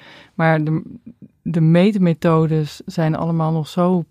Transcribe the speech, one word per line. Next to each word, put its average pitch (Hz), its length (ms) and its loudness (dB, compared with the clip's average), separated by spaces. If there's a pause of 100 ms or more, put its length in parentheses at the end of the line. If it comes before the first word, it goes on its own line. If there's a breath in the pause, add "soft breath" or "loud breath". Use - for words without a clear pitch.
(340 loud breath)
Maar 160 300 0
de, 156 180 -2 (600)
de 165 200 -2
meetmethodes 165 1200 2
zijn 160 300 -2
allemaal 165 360 -2
nog 160 160 -4
zo 175 440 0